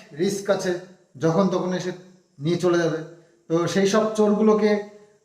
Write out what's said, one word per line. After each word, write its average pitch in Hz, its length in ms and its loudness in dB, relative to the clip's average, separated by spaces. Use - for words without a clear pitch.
রিস্ক 190 300 -2
আছে, 180 300 -2
যখন 175 320 2
তখন 180 240 -2
এসে 180 180 -6
নিয়ে 160 180 -2
চলে 175 200 2
যাবে, 160 200 0
তো 165 200 0
সেই 196 200 2
সব 214 280 0
চোরগুলোকে 208 720 2